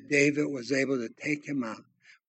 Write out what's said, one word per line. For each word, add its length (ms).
David 380
was 240
able 260
to 120
take 240
him 160
out 200